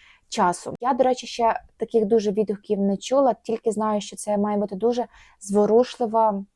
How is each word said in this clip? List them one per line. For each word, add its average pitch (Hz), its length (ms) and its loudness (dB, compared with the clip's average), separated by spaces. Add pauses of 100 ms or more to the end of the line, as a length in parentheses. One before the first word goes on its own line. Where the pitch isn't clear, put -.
(300)
часу. 180 500 -2
Я, 262 140 0
до 254 100 2
речі, 247 240 0
ще 226 320 0 (180)
таких 220 280 0
дуже 214 260 2
відгуків 202 480 -2
не 196 180 0
чула, 254 460 2
тільки 226 280 -4
знаю, 214 300 -2
що 202 140 -14
це 208 220 -4
має 208 200 -2
бути 202 180 -4
дуже 233 320 -2 (320)
зворушлива 214 1040 2 (120)